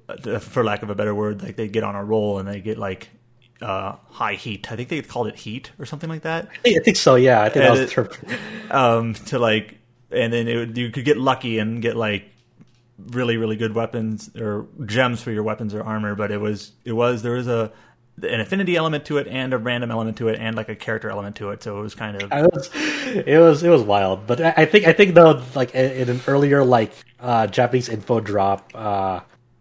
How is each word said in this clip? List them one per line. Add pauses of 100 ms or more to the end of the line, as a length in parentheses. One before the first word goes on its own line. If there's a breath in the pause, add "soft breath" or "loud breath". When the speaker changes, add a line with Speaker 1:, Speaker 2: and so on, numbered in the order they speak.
(220)
Speaker 1:
th-,
for
lack
of
a
better
word,
like,
they
get
on
a
roll
and
they
get,
like, (540)
uh, (140)
high
heat.
I
think
they
called
it
heat
or
something
like
that.
Speaker 2:
I
think,
I
think
so,
yeah.
I
think
that
Speaker 1:
And
Speaker 2:
was
the
Speaker 1:
it,
Speaker 2:
term.
Speaker 1:
um,
to,
like, (320)
and
then
it
would,
you
could
get
lucky
and
get,
like, (760)
really,
really
good
weapons
or (180)
gems
for
your
weapons
or
armor.
But
it
was, (120)
it
was,
there
was
a, (520 soft breath)
an
affinity
element
to
it
and
a
random
element
to
it
and,
like,
a
character
element
to
it.
So
it
was
kind
of
Speaker 2:
I
was,
it
was,
it
was
wild.
But
I,
I
think,
I
think
though, (120)
like,
in,
in
an
earlier,
like, (280)
uh,
Japanese
info
drop,
uh, (400)